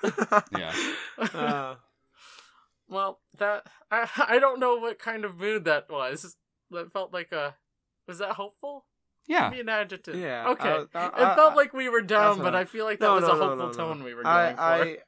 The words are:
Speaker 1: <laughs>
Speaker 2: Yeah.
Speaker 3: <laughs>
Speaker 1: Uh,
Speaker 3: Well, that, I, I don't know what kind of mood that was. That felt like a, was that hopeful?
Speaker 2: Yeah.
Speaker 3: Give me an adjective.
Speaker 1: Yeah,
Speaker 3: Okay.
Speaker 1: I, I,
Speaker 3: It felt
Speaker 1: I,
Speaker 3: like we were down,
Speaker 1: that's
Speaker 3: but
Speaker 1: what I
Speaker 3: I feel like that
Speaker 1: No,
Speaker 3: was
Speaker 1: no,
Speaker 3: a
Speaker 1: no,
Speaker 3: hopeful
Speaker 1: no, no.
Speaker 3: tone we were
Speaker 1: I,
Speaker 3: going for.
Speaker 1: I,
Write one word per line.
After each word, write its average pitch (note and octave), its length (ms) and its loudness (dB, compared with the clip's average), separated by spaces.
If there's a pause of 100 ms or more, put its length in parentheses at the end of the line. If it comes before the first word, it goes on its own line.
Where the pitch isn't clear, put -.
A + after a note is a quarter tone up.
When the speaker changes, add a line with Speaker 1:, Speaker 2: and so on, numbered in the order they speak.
Speaker 1:
<laughs> - 500 0
Speaker 2:
Yeah. F3 200 -6 (460)
Speaker 3:
<laughs> - 0 - (160)
Speaker 1:
Uh, C#3+ 400 -4 (1120)
Speaker 3:
Well, F#3+ 320 -4 (180)
that, G#3 280 -2 (240)
I, A#3 180 0 (200)
I A#3 100 4
don't C4 220 4
know B3 160 2
what A3+ 220 -6
kind A3 260 -8
of F3+ 140 -10
mood G#3 260 -2
that D3+ 260 0
was. C#3+ 460 -6 (340)
That F3 220 -12
felt F#3+ 200 -8
like F3 200 -8
a, D3 240 -4 (500)
was F3 120 -14
that G3 140 -4
hopeful? C4 540 -12 (420)
Speaker 2:
Yeah. D#4 220 2
Speaker 3:
Give - 20 -10
me B3+ 80 -10
an A3+ 80 -8
adjective. F#3+ 480 -4
Speaker 1:
Yeah, C3 340 -4
Speaker 3:
Okay. - 180 -2 (260)
Speaker 1:
I, E3+ 40 -6
I, F3 80 -2 (260)
Speaker 3:
It - 40 2
felt D#4 160 8
Speaker 1:
I, - 20 -6
Speaker 3:
like C#4+ 180 2
we C4 160 -4
were A#3 140 2
down, G#3 220 2
Speaker 1:
that's G#3 140 6
Speaker 3:
but F3+ 60 -4
Speaker 1:
what F3+ 120 0
I F#3 60 2
Speaker 3:
I - 20 -2
feel A3 200 -8
like G#3+ 140 -4
that G#3+ 80 2
Speaker 1:
No, G3+ 80 6
Speaker 3:
was F#3 80 4
Speaker 1:
no, E3+ 120 4
Speaker 3:
a - 40 6
Speaker 1:
no, D3 80 2
Speaker 3:
hopeful C3 200 -2
Speaker 1:
no, A#2+ 60 -8
no. D#3+ 220 -6
Speaker 3:
tone C#3+ 100 -10
we B2 100 -12
were A#2+ 120 -6
Speaker 1:
I, E3+ 200 6
Speaker 3:
going C3+ 100 -2
for. - 60 -2
Speaker 1:
I, E3 340 2 (120)